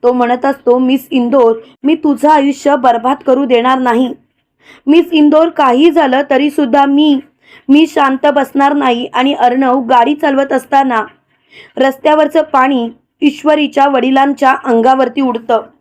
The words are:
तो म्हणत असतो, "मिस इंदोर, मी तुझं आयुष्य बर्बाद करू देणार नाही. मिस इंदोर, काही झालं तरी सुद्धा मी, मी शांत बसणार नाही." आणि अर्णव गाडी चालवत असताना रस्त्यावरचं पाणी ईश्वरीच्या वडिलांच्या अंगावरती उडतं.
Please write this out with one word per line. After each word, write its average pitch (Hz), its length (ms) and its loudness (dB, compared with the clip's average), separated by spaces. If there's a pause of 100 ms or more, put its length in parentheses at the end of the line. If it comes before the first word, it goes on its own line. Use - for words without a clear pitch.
तो 240 100 2
म्हणत 247 320 -2
असतो, 262 340 0
"मिस 262 320 -2
इंदोर, 240 460 0 (260)
मी 294 120 0
तुझं 294 340 -2
आयुष्य 285 480 0
बर्बाद 247 400 0
करू 254 280 -2
देणार 254 340 0
नाही. 247 360 -2 (720)
मिस 330 260 2
इंदोर, 311 360 2
काही 285 420 2
झालं 285 400 0
तरी 277 200 0
सुद्धा 285 340 0
मी, 277 360 2 (480)
मी 294 180 4
शांत 277 400 -2
बसणार 277 460 0
नाही." 254 340 -2
आणि 269 280 -2
अर्णव 254 460 0
गाडी 247 340 0
चालवत 277 380 -2
असताना 262 520 -2 (720)
रस्त्यावरचं 302 680 0
पाणी 262 480 -2 (320)
ईश्वरीच्या 285 680 0
वडिलांच्या 269 680 0 (100)
अंगावरती 254 560 0
उडतं. 233 420 -4 (180)